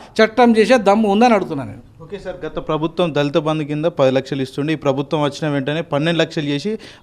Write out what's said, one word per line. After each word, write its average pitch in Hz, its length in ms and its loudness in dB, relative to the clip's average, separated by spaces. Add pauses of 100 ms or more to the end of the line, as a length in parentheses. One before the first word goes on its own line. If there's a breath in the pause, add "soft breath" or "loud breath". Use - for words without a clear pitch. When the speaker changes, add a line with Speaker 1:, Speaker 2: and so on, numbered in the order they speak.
(240 loud breath)
Speaker 1:
చట్టం 226 340 4
చేసే 220 200 4
దమ్ము 208 320 2
ఉందా 208 160 4
అని 240 100 4
అడుగుతున్నా 160 280 -4
నేను. - 400 -18
Speaker 2:
ఓకే 196 160 -16
సార్, 180 260 -12
గత 156 120 -10
ప్రభుత్వం 160 580 -2
దళిత 143 220 0
బంధు 156 260 0
కింద 151 220 -4
పది 143 260 2
లక్షలు 135 300 -2
ఇస్తుండే, 143 320 -4
ఈ - 20 0
ప్రభుత్వం 143 460 -2
వచ్చిన 147 300 -2
వెంటనే 143 300 -2
పన్నెండు 156 380 -2
లక్షలు 160 240 -2
చేసి 147 360 -4 (240 loud breath)